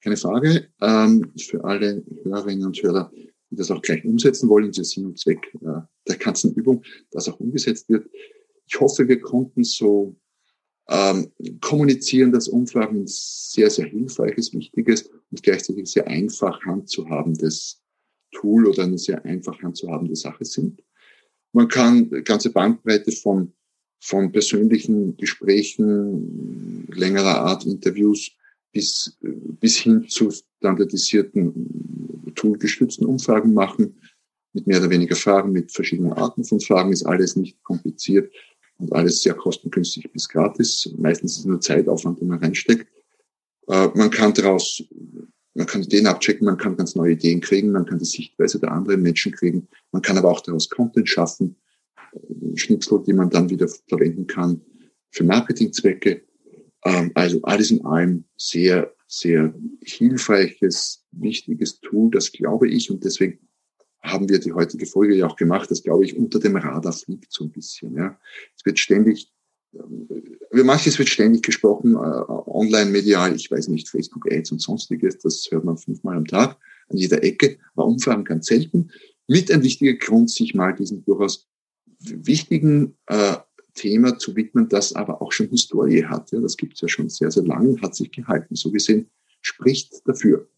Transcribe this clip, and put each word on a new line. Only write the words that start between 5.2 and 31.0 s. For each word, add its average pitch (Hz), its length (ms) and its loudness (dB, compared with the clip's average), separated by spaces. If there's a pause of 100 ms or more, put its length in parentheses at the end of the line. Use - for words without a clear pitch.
Zweck, - 420 -4
äh, 80 200 -8 (260)
der - 100 -4
ganzen - 380 -2
Übung, 123 260 0 (300)
dass 87 180 -8
auch - 100 -16
umgesetzt 123 480 -4
wird. 110 220 0 (560)
Ich - 140 -8
hoffe, - 280 2
wir 123 140 2
konnten 127 420 -2
so, 101 520 0 (760)
ähm, 95 380 0 (320)
kommunizieren, 131 720 2
dass 120 160 2
Umfragen 113 540 -2
ein 95 40 -6
sehr, - 640 0
sehr - 160 -2
hilfreiches, - 680 -6
wichtiges 107 540 -2 (220)
und - 140 -14
gleichzeitig 95 480 -2
sehr - 160 0
einfach - 580 -4
handzuhabendes 80 1160 -6 (480)
Tool 110 340 4
oder 95 180 2
eine 90 140 -2
sehr 87 260 -6
einfach 90 380 -10
handzuhabende 85 540 -8
Sache - 300 -10
sind. - 360 -6 (720)
Man 117 140 6
kann 120 440 4
eine 69 120 -6
ganze 113 260 0
Bandbreite 110 640 0
von, 117 420 -2 (460)
von 98 320 -2
persönlichen 104 840 2
Gesprächen, 98 1700 -2
längerer 92 500 0
Art, 90 240 -2
Interviews, 101 680 0 (420)
bis, - 460 -6
bis - 560 -2
hin 113 320 4
zu 104 240 0
standardisierten, - 2000 -2